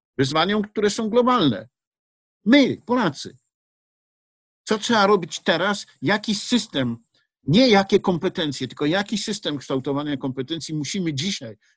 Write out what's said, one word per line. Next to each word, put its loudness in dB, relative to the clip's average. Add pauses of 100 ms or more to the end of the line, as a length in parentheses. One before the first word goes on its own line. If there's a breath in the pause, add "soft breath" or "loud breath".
(180)
wyzwaniom, 2
które 0
są -4
globalne? 2 (760)
My, 6
Polacy. -2 (1300)
Co -2
trzeba 2
robić 0
teraz? 0 (160 soft breath)
Jaki 0
system, -2 (460)
nie 4
jakie 4
kompetencje, -4
tylko -6
jaki -2
system -6
kształtowania -4
kompetencji -8
musimy -4
dzisiaj -8 (200)